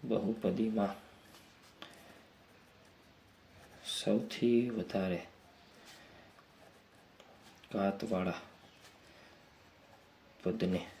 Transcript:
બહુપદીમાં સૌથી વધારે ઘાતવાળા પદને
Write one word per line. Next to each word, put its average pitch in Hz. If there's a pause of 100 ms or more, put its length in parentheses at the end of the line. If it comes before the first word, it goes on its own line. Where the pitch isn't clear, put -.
બહુપદીમાં 107 (3000)
સૌથી 117 (180)
વધારે 92 (2500)
ઘાતવાળા 92 (2000)
પદને 90 (180)